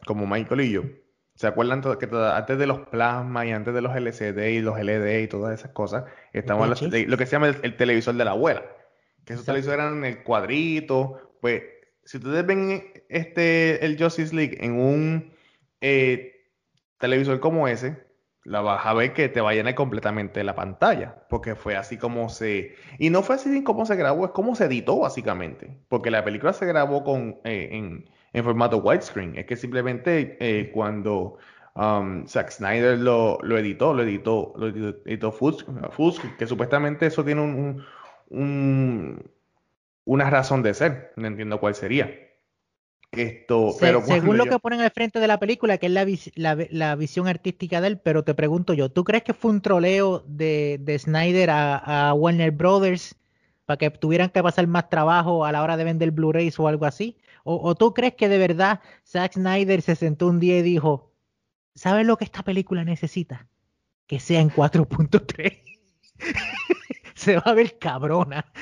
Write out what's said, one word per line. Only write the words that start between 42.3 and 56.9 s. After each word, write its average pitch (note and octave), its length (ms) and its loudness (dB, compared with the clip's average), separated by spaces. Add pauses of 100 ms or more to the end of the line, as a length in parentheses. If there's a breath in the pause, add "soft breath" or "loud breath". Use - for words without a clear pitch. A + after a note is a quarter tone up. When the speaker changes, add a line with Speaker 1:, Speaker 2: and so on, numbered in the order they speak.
Speaker 1:
Esto, A#2 600 0
Speaker 2:
Se-, - 60 -10
Speaker 1:
pero B2 220 6
Speaker 2:
según C3+ 140 2 (100)
Speaker 1:
cuando G#3 120 6
Speaker 2:
lo B3 80 4
Speaker 1:
yo B3 80 -2
Speaker 2:
que A#3+ 60 2
ponen A#3 220 -2
al A3+ 80 4
frente A#3 300 -2
de A3 80 4
la G#3 120 4
película, G#3 380 2
que F#3 80 -2
es F3+ 60 2
la F#3+ 120 4
vis-, F#3+ 300 -2
la, D#3+ 240 0 (140)
la D#3 240 0
visión D#3 320 -2
artística F3+ 520 -4
de F#3+ 100 2
él, G3+ 100 -4
pero D#3 240 2
te D3+ 100 0
pregunto D#3+ 400 0
yo, C#3 160 2
¿tú F3+ 140 0
crees A3 180 2
que - 140 -4
fue A3+ 160 0
un G#3 100 2
troleo F#3 640 2
de, D3 560 -2
de D3 160 -2
Snyder E3 540 2
a, D3 580 2
a C#3+ 60 4
Warner E3 340 4
Brothers F3+ 640 2 (500)
para D3 120 -2
que D3+ 140 2
tuvieran F3 400 2
que F#3 100 4
pasar F3 240 2
más E3+ 240 0
trabajo E3 560 4
a D3 60 0
la D3+ 100 0
hora D#3+ 160 0
de D#3+ 60 -2
vender E3 260 0
Blu-rays D#3+ 500 0
o D#3 80 2
algo D3+ 180 0
así? G#3 300 -4 (280 soft breath)